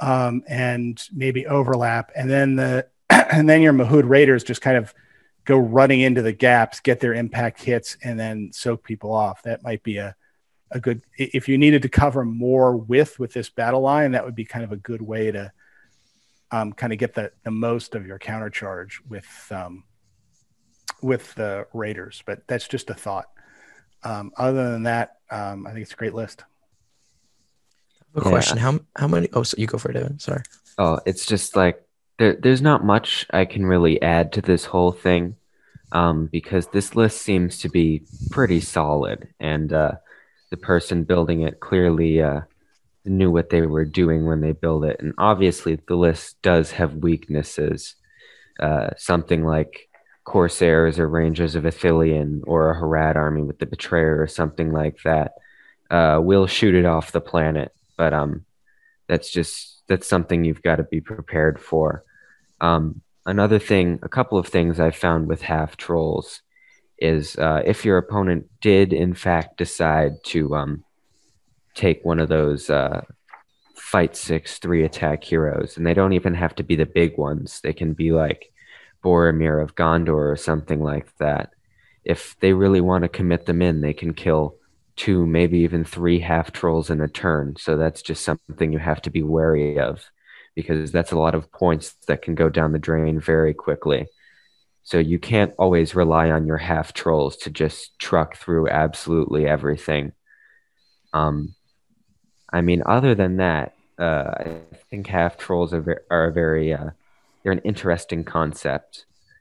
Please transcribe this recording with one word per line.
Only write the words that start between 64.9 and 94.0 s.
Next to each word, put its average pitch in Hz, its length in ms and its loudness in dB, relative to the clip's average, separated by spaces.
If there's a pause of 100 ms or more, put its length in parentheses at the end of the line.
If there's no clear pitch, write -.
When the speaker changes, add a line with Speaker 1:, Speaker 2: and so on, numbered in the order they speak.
Speaker 3:
found 82 360 0
with 78 160 -4
half 78 360 -4
trolls - 640 -4 (560)
is, 78 380 0
uh, 78 280 2
if - 200 0
your 101 120 4
opponent 90 540 0 (100)
did 95 320 6
in 87 220 0
fact 85 420 -2
decide 78 680 0
to, 73 300 -2
um, 73 300 -6 (880)
take - 300 0
one 82 160 0
of 78 80 0
those, 76 400 0
uh, 69 340 0 (720)
fight - 420 0
six, - 420 -6
three 85 260 0
attack 78 380 -4
heroes, 76 540 -4
and 82 100 -4
they 85 80 2
don't 95 180 4
even 90 220 0
have 85 220 -2
to - 60 -4
be 82 140 0
the 76 100 0
big 85 300 0
ones. 73 460 -6
They 76 100 -4
can 80 200 -4
be, 80 200 -2
like, 78 400 -2 (500)
Boromir 80 600 2
of 76 120 -8
Gondor 80 580 2
or 73 40 -2
something 78 460 -4
like 73 360 -6
that. 76 320 -2 (540)
If - 360 -6
they 95 120 4
really 95 280 4
wanna 87 280 2
commit 85 380 -2
them 85 160 0
in, 82 180 2
they 73 140 -2
can 82 200 -6
kill 78 420 0 (400)
two, 92 280 0
maybe 85 360 4
even 82 240 0
three 87 340 0
half 85 340 -2
trolls 82 380 -2
in 78 100 -2
a 76 80 -2
turn. 73 480 -2
So 78 220 -2
that's 80 240 -2
just - 200 -10
something 80 500 -4
you 78 60 -2
have 78 240 -4
to 80 80 -8
be 78 120 -2
wary 76 560 0
of, 69 260 -4 (500)
because 78 380 -4
that's 85 200 -2
a 85 60 0
lot 80 160 2
of 80 180 -6
points 82 420 -2 (140)
that 80 120 -2
can 82 140 -6
go 80 160 2
down 78 220 0
the 78 60 0
drain 78 400 -2
very 78 360 2
quickly. 73 540 -4 (720)